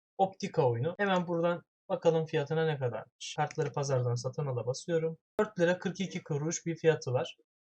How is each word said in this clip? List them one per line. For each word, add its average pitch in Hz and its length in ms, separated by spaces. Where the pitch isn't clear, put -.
Optika 185 500
oyunu. 120 300
Hemen 185 280
buradan 170 360
bakalım 165 380
fiyatına 160 400
ne 147 120
kadarmış. - 580
Kartları 147 360
pazardan 127 420
satın 127 320
ala 120 200
basıyorum. 160 520
Dört 214 200
lira 175 180
kırk 180 220
iki 180 220
kuruş 156 440
bir 160 100
fiyatı 151 360
var. 147 240